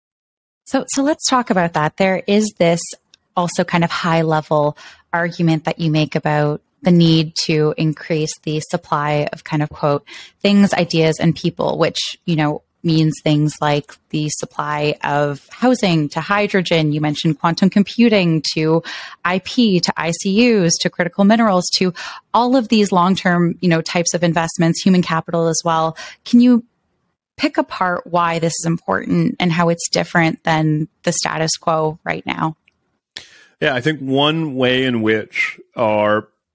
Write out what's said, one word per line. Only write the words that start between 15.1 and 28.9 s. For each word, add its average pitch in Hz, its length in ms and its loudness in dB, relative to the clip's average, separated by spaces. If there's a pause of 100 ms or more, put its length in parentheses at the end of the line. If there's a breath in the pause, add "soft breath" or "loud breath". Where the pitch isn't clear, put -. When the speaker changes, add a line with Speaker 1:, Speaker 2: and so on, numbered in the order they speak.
Speaker 1:
housing 185 580 0
to - 120 -8
hydrogen. 175 720 0
You 151 100 -2
mentioned 151 380 -2
quantum 175 320 0
computing 196 720 2 (120)
to 160 280 2 (420 loud breath)
I 180 200 -2
P, 214 340 2
to - 180 -2
I 160 140 -4
C 170 220 -4
Us, 208 480 4
to 180 100 -2
critical 175 320 -2
minerals, 202 540 4
to 180 180 0 (400 loud breath)
all 247 220 2
of 247 100 2
these 208 240 4
long-term, 175 720 2
you 180 80 0
know, 165 120 2
types 170 320 -2
of 170 120 -2
investments, 165 580 0
human 185 200 4
capital 165 440 -2
as 165 180 -2
well. 160 320 0 (280 loud breath)
Can 240 160 4
you 240 240 6 (720)
pick 294 200 -4
apart 185 520 -4
why 170 320 0
this 165 180 0
is - 80 -6
important 170 720 0